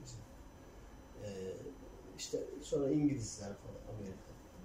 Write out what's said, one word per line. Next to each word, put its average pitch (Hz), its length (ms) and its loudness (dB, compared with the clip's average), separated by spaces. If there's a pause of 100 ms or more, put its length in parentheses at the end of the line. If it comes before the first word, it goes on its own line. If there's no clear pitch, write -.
için. 120 140 -10 (1040)
E, 104 60 -4 (880)
işte - 220 2 (220)
sonra 139 300 6
İngilizler 123 560 6
falan - 500 -6
Amerika'da. - 400 -6 (280)